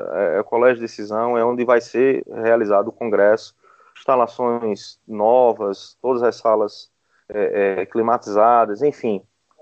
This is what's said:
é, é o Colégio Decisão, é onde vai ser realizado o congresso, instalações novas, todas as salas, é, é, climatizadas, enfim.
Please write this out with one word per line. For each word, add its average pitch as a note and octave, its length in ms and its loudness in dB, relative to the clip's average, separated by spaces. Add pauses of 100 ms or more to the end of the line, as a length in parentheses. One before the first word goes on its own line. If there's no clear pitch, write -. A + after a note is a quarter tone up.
(140)
é, F2 240 0
é - 40 0
o - 20 -4
Colégio A#2+ 380 0
Decisão, A2+ 560 -4
é A#2 80 2
onde B2 180 -2
vai A#2+ 160 4
ser B2+ 480 0
realizado A2+ 600 0
o A2 40 -10
congresso, G#2 640 0 (400)
instalações A#2+ 1120 -4
novas, G#2+ 960 0
todas A#2+ 220 -2
as A#2 120 0
salas, G#2+ 540 -2 (400)
é, G2 520 -2
é, G2 40 -4
climatizadas, A2+ 960 0
enfim. B2+ 400 -4 (400)